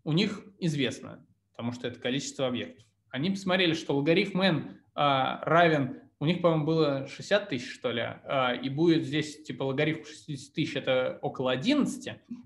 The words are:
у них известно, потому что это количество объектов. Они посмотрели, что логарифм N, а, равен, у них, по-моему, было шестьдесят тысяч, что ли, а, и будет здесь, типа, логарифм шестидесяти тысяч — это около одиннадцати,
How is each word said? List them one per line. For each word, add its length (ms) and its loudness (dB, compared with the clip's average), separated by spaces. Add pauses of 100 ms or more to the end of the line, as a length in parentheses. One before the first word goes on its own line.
у 80 -2
них 320 0 (160)
известно, 680 -4 (260)
потому 200 -6
что 160 -8
это 120 -10
количество 480 -4
объектов. 380 -6 (240)
Они 200 -2
посмотрели, 440 2
что 220 -2
логарифм 460 2
N, 400 0 (120)
а, 520 2
равен, 560 4 (180)
у 60 -2
них, 160 2
по-моему, 240 4
было 420 2
шестьдесят 400 -2
тысяч, 240 -6
что 200 -4
ли, 100 -2
а, 520 -2
и 160 -6
будет 360 4
здесь, 380 -4
типа, 200 -6
логарифм 400 0
шестидесяти 500 -14
тысяч — 220 -2
это 460 0
около 320 -2
одиннадцати, 680 -2 (240)